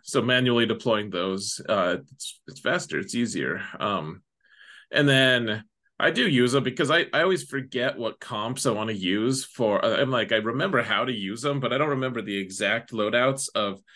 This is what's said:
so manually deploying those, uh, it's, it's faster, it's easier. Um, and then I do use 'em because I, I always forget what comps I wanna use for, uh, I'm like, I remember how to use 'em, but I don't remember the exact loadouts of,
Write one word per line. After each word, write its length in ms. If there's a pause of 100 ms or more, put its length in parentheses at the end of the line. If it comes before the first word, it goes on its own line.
so 180
manually 460
deploying 420
those, 580
uh, 300 (140)
it's, 360
it's 120
faster, 400
it's 160
easier. 480 (160)
Um, 420 (680)
and 180
then 540 (360)
I 120
do 160
use 260
'em 100
because 280
I, 220
I 80
always 240
forget 520
what 220
comps 460
I 60
wanna 220
use 520
for, 380
uh, 120
I'm 160
like, 200
I 60
remember 460
how 220
to 60
use 340
'em, 140
but 140
I 40
don't 120
remember 320
the 160
exact 540
loadouts 640
of, 240 (160)